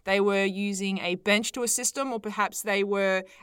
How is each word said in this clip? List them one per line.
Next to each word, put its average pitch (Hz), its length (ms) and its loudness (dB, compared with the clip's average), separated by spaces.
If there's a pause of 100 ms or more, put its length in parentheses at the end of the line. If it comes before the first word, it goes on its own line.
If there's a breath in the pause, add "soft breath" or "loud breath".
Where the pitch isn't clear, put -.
they 196 160 2
were 196 240 4
using 196 540 -2
a 175 180 -2
bench 208 360 0
to - 100 -4
assist - 320 -2
them, 269 180 -2
or 226 60 -4
perhaps 208 440 -4
they 202 200 0
were 196 420 2 (180 loud breath)